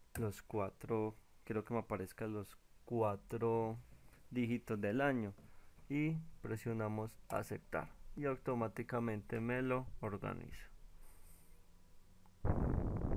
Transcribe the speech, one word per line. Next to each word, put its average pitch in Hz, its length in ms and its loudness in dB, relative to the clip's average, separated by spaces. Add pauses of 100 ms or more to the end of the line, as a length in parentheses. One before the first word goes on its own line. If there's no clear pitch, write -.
(160)
los 110 260 0
cuatro, 110 760 0 (280)
quiero 107 200 0
que - 100 -2
me 117 80 4
aparezcan 107 520 -2
los 104 240 -6 (280)
cuatro 113 920 2 (540)
dígitos 117 500 2
del 104 200 4
año 120 320 4 (560)
y 151 260 2 (260)
presionamos 110 760 0 (120)
aceptar 104 600 -2 (260)
y 147 100 -2
automáticamente 117 1120 0
me 123 220 2
lo 127 240 2 (140)
organiza. 98 720 -4 (2500)